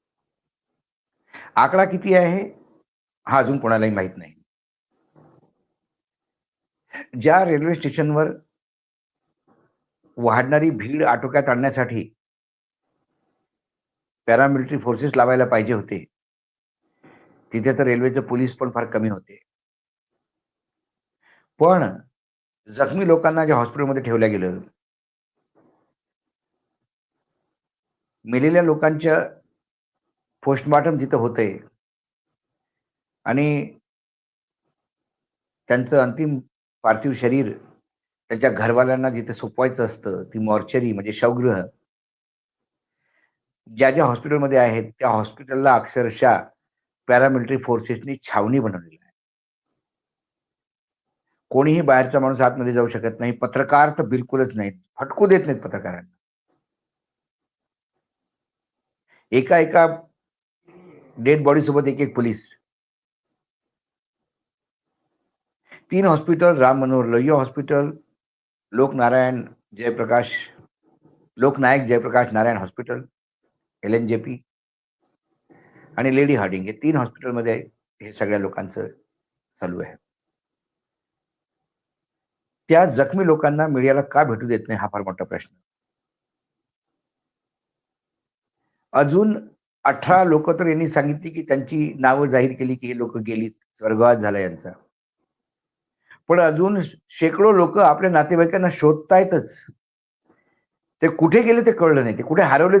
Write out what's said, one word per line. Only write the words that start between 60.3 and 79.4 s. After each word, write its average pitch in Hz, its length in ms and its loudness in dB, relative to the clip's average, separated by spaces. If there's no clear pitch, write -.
डेड 143 260 2
बॉडी 147 160 4
सोबत 143 280 0
एक 139 120 -4
एक 139 160 -4
पोलीस. 117 320 -4
तीन 190 160 2
हॉस्पिटल, 165 500 4
राम 131 240 4
मनोहर 131 260 0
लोहिया 123 280 2
हॉस्पिटल, 143 560 -2
लोकनारायण 127 720 0
जयप्रकाश, 117 560 -2
लोकनायक 135 480 2
जयप्रकाश 117 460 0
नारायण 110 240 0
हॉस्पिटल, 120 460 -12
एल 104 120 -2
एन 117 120 -2
जे 113 100 -2
पी 127 240 -12
आणि 131 200 -2
लेडी 143 180 2
हार्डिंग, 95 300 -4
हे 104 80 -8
तीन 143 240 -4
हॉस्पिटलमध्ये 120 580 -6
हे 104 120 -18
सगळ्या 104 260 -4
लोकांचं 98 480 -8